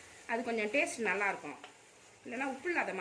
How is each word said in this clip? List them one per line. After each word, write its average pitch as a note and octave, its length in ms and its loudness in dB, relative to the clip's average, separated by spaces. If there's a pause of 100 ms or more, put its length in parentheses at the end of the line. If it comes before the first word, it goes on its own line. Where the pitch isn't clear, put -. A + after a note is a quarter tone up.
(320)
அது A#3 80 2 (100)
கொஞ்சம் G#3+ 260 2
டேஸ்ட் C#4 340 2
நல்லாயிருக்கும். F#3 480 0 (680)
இல்லைன்னா B3+ 280 -2
உப்பு C#4 180 -6
இல்லாத G#3+ 300 2